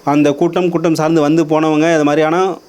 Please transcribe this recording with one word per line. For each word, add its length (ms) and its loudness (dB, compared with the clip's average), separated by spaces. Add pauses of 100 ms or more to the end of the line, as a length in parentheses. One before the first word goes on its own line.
அந்த 280 2
கூட்டம், 380 -2
கூட்டம் 260 -2
சார்ந்து 260 0
வந்து 220 2
போனவங்க, 520 0
இது 80 2
மாதிரியான 540 0 (120)